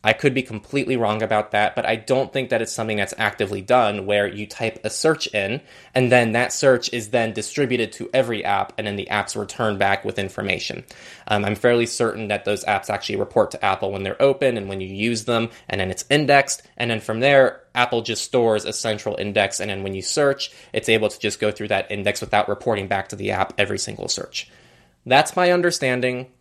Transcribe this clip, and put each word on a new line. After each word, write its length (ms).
I 120
could 180
be 80
completely 560
wrong 260
about 280
that, 260
but 80
I 120
don't 360
think 160
that 140
it's 100
something 240
that's 220
actively 420
done 460
where 200
you 200
type 360
a 60
search 380
in 340
and 160
then 220
that 220
search 360
is 200
then 240
distributed 580
to 220
every 280
app 360
and 80
then 100
the 140
apps 260
return 400
back 260
with 160
information. 680
Um, 160
I'm 100
fairly 300
certain 440
that 180
those 180
apps 240
actually 280
report 340
to 120
Apple 300
when 100
they're 200
open 340
and 140
when 100
you 80
use 380
them, 240
and 140
then 80
it's 180
indexed, 540
and 120
then 100
from 200
there, 440
Apple 260
just 240
stores 400
a 80
central 460
index, 420
and 100
then 120
when 100
you 80
search, 500
it's 160
able 220
to 80
just 200
go 120
through 180
that 220
index 320
without 260
reporting 400
back 220
to 60
the 160
app 260
every 200
single 300
search. 400
That's 320
my 160
understanding 760